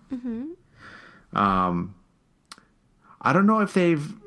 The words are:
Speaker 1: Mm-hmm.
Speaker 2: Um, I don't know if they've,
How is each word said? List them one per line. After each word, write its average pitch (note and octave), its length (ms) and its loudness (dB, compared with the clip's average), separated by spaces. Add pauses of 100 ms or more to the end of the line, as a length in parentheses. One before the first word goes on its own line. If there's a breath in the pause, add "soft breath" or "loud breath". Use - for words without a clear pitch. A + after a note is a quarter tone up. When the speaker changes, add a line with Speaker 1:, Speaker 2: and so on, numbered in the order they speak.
(140)
Speaker 1:
Mm-hmm. - 1200 -12
Speaker 2:
Um, F#2 580 0 (1300 soft breath)
I C3 120 2
don't G3 120 6
know A3 140 4
if G3+ 140 -2
they've, E3+ 400 2 (120)